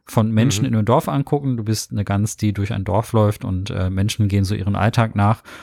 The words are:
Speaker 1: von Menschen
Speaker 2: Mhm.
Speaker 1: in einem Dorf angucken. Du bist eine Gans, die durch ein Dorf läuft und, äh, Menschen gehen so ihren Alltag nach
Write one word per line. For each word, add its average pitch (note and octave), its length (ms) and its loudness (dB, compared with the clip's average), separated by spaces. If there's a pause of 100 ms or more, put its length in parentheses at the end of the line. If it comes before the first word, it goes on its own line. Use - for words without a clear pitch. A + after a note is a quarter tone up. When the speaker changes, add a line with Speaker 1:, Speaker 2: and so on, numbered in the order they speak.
Speaker 1:
von A2+ 240 2
Menschen A2 320 2
Speaker 2:
Mhm. C3+ 60 0
Speaker 1:
in A2+ 60 0
einem G#2+ 100 2
Dorf B2 220 2
angucken. C#3 500 -2
Du A2 60 -4
bist G#2+ 280 -4
eine G#2+ 120 -2
Gans, G2+ 340 -2
die G#2 160 0
durch G2+ 200 -2
ein G2+ 100 -4
Dorf G#2 300 -2
läuft G#2 300 2
und, F#2+ 280 -4
äh, F#2 200 -2
Menschen G2+ 360 0
gehen G2 180 2
so G2+ 100 -2
ihren G2+ 200 -2
Alltag A2 400 0
nach G2+ 260 2 (220)